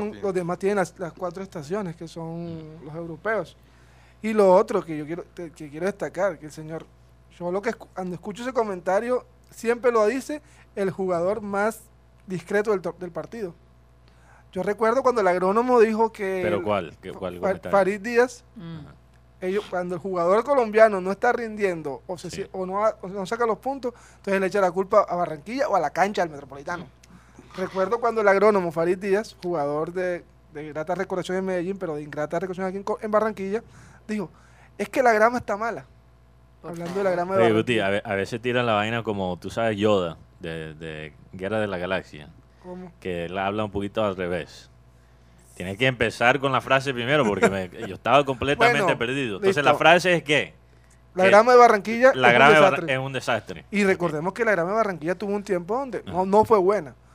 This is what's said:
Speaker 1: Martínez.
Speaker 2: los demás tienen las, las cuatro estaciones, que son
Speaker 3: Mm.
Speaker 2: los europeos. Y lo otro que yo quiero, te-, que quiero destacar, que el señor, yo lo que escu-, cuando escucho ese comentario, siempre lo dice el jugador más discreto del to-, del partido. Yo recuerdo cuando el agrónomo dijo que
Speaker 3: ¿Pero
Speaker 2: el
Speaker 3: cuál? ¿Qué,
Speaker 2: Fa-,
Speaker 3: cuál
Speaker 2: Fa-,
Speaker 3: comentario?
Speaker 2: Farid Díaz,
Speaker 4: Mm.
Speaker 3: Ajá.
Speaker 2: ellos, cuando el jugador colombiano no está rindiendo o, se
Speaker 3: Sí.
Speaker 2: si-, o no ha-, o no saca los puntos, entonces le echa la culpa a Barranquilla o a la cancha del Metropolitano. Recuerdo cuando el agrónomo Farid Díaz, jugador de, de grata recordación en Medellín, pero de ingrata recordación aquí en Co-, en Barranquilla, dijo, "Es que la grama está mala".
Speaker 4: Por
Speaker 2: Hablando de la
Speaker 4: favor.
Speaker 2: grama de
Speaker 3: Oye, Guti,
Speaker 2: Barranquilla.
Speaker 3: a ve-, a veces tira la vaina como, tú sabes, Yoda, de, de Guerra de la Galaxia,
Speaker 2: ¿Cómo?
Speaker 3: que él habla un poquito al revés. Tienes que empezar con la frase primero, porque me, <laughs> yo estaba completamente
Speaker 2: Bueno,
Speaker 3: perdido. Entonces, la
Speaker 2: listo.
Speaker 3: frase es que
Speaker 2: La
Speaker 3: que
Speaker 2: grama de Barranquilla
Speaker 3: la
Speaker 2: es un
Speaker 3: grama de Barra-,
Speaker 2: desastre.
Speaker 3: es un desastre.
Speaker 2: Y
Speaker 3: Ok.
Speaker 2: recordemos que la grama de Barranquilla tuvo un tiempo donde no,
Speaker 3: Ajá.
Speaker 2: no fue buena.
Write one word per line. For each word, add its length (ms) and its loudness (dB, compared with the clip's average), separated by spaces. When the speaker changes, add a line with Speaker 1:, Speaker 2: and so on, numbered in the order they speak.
Speaker 1:
Martínez. 180 -10
Speaker 2:
los 100 -2
demás 260 -4
tienen 180 -2
las, 220 -2
las 140 -8
cuatro 300 -10
estaciones, 520 -8
que 120 -14
son 720 -12
Speaker 3:
Mm. 40 -18
Speaker 2:
los 100 -14
europeos. 640 -6
Y 120 -4
lo 200 6
otro 300 4
que 140 -8
yo 80 -8
quiero, 180 -10
te-, 180 -14
que 180 -16
quiero 160 -6
destacar, 520 -4
que 100 -16
el 40 -18
señor, 340 -14
yo 140 -6
lo 100 -2
que 100 -2
escu-, 220 -12
cuando 220 -8
escucho 280 -12
ese 100 -6
comentario, 720 -2
siempre 420 0
lo 140 4
dice 360 -2
el 160 -2
jugador 500 -2
más 400 -2
discreto 440 -2
del 100 0
to-, 180 -8
del 120 -10
partido. 420 -10
Yo 120 -6
recuerdo 400 2
cuando 180 4
el 60 4
agrónomo 540 4
dijo 320 4
que 300 -4
Speaker 3:
¿Pero 140 0
Speaker 2:
el 60 -4
Speaker 3:
cuál? 380 -2
¿Qué, 100 -14
Speaker 2:
Fa-, 80 -14
Speaker 3:
cuál 160 -6
Speaker 2:
Fa-, 60 -14
Speaker 3:
comentario? 360 -2
Speaker 2:
Farid 240 2
Díaz, 420 0
Speaker 4:
Mm. 300 -16
Speaker 3:
Ajá. 100 -20
Speaker 2:
ellos, 280 -4
cuando 260 -4
el 60 -8
jugador 420 0
colombiano 580 4
no 100 -2
está 220 0
rindiendo 760 -4
o, 100 -8
se 120 -12
Speaker 3:
Sí. 140 -8
Speaker 2:
si-, 80 -14
o 160 -6
no 180 -2
ha-, 160 0
o 60 -10
no 180 -8
saca 220 -2
los 100 0
puntos, 360 -6
entonces 220 -2
le 80 0
echa 140 0
la 100 4
culpa 380 4
a 60 -2
Barranquilla 520 -4
o 80 2
a 40 2
la 100 0
cancha 320 0
del 100 0
Metropolitano. 540 -12
Recuerdo 440 -2
cuando 200 0
el 60 2
agrónomo 440 6
Farid 260 0
Díaz, 440 -2
jugador 520 -2
de, 320 -6
de 160 -12
grata 240 -6
recordación 440 -4
en 80 -2
Medellín, 320 -4
pero 180 -6
de 80 -8
ingrata 360 -6
recordación 280 -6
aquí 100 -8
en 60 -10
Co-, 180 -4
en 100 -6
Barranquilla, 520 0
dijo, 220 -6
"Es 120 -4
que 120 0
la 120 6
grama 240 4
está 180 -4
mala". 300 -8
Speaker 4:
Por 100 -14
Speaker 2:
Hablando 260 -10
de 60 0
la 80 0
Speaker 4:
favor. 40 -2
Speaker 2:
grama 220 -2
de 60 6
Speaker 3:
Oye, 100 4
Guti, 240 2
Speaker 2:
Barranquilla. 100 0
Speaker 3:
a 20 0
ve-, 240 -2
a 20 0
veces 260 -4
tira 220 0
la 100 0
vaina 300 0
como, 340 -4
tú 120 -12
sabes, 280 -2
Yoda, 400 2
de, 320 -10
de 400 -14
Guerra 300 -4
de 60 -2
la 100 -6
Galaxia, 500 -6
Speaker 2:
¿Cómo? 380 -16
Speaker 3:
que 260 -6
él 120 -10
habla 260 -4
un 80 -8
poquito 320 -4
al 140 -2
revés. 520 -8
Tienes 220 -8
que 100 0
empezar 540 2
con 100 0
la 80 0
frase 340 0
primero, 300 0
porque 260 2
me, 200 -4
<laughs> 180 -12
yo 80 -12
estaba 300 4
completamente 580 0
Speaker 2:
Bueno, 160 0
Speaker 3:
perdido. 380 -4
Entonces, 260 0
la 80 6
Speaker 2:
listo. 80 2
Speaker 3:
frase 360 6
es 80 -2
que 300 0
Speaker 2:
La 100 0
Speaker 3:
que 60 6
Speaker 2:
grama 240 8
de 40 10
Barranquilla 560 6
Speaker 3:
la 140 4
Speaker 2:
es 60 8
un 40 6
Speaker 3:
grama 160 10
de 60 8
Barra-, 120 8
Speaker 2:
desastre. 220 -2
Speaker 3:
es 60 0
un 140 -6
desastre. 580 -4
Speaker 2:
Y 120 2
Speaker 3:
Ok. 40 4
Speaker 2:
recordemos 460 -2
que 100 -4
la 80 2
grama 200 0
de 40 -2
Barranquilla 400 -2
tuvo 180 -4
un 100 -4
tiempo 340 -4
donde 260 -8
no, 80 -14
Speaker 3:
Ajá. 140 0
Speaker 2:
no 180 6
fue 160 4
buena. 340 0